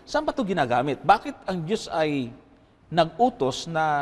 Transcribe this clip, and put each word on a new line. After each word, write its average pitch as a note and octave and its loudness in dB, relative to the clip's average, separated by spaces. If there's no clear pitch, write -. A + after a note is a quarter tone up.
Saan D4 0
ba D#4 -2
ito C4+ -2
ginagamit? C#3 0
Bakit A3 0
ang F3+ -4
Diyos A3 -4
ay D3 0
nag-utos E3 0
na D#3+ 0